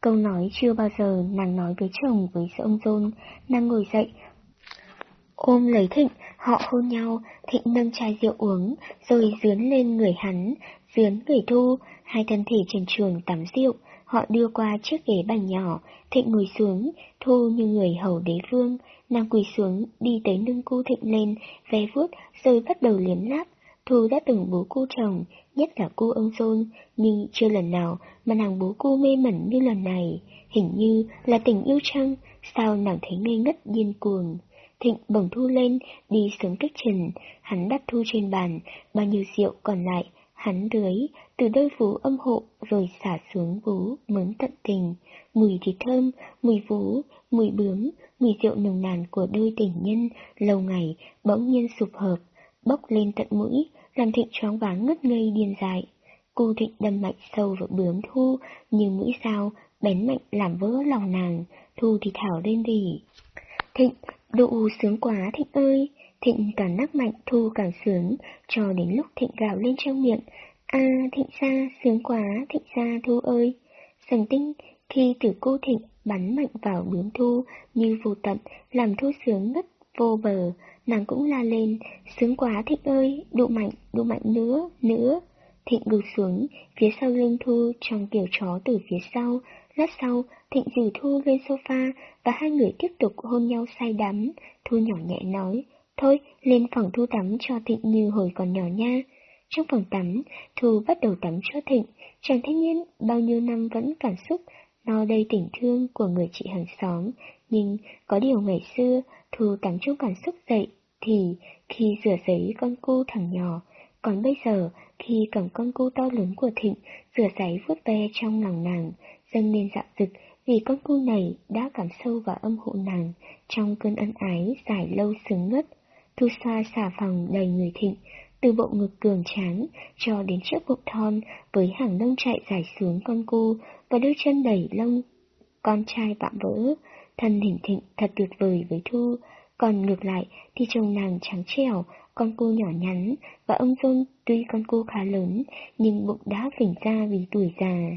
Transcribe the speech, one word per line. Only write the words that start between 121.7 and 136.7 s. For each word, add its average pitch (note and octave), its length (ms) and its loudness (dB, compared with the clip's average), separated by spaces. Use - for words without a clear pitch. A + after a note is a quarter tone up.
cảm F3 140 -4
sâu A#3 160 -2
vào G#3+ 220 -6
âm A3 160 -2
hộ A3 140 -8
nàng, F3 260 -4
trong G#3 280 -2
cơn G#3+ 200 -4
ân G#3+ 180 -4
ái F#3 420 -2
dài F#3 280 -2
lâu G#3 180 0
sướng F3+ 200 0
ngất. C4+ 180 0
Thu B3 120 4
xoa A3+ 180 -2
xà G3+ 220 -2
phòng F3+ 340 -2
đầy F#3+ 140 0
người F3+ 280 0
Thịnh, G3+ 200 -2
từ A#3+ 120 6
bộ A3+ 200 2
ngực G3+ 280 -2
cường G3 260 2
tráng F#3+ 400 -4
cho G#3 260 -2
đến F#3+ 220 -2
chiếc D#4 140 -4
bụng B3 180 0
thon G#3+ 340 -2
với F#3 220 2
hàng G3+ 260 0
lông B3 160 2
chạy B3 240 -2
dài F3+ 140 -2
xuống F3+ 240 0
con A3+ 220 -2
cu A3+ 300 2
và A#3+ 80 2
đôi C#4 160 2
chân C#4 180 2
đầy G#3 300 2
lông A#3+ 300 0
con G#3+ 240 0
trai G#3+ 340 -4
vạm - 200 -6
vỡ. G#3+ 340 0